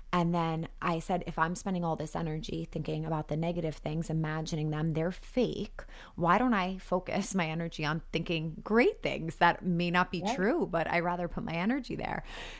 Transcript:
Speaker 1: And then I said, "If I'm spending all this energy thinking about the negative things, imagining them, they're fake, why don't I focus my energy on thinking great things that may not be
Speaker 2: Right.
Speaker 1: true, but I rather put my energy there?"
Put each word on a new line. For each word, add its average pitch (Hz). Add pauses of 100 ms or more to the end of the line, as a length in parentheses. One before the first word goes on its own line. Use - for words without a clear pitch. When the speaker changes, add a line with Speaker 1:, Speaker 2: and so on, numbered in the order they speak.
(120)
Speaker 1:
And 175
then 165 (140)
I 170
said, 175
"If 170
I'm 170
spending 180
all 160
this 160
energy 160
thinking 156
about 156
the 151
negative 165
things, 156
imagining 156
them, 156
they're 160
fake, - (320)
why 170
don't 247
I 190
focus -
my 185
energy 160
on 156 (100)
thinking 165
great 247
things 151
that 170
may 175
not 180
be 175
Speaker 2:
Right. 214
Speaker 1:
true, 214
but 165
I 170
rather 175
put -
my 160
energy 226
there?" - (360)